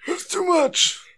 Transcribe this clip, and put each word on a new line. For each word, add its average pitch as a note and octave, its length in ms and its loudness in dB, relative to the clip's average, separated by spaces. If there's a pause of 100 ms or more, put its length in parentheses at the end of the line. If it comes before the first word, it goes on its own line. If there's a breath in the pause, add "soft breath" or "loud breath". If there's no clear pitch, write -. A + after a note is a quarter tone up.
That's F4 200 -6
too F#4+ 180 -4
much. E4 560 2 (180)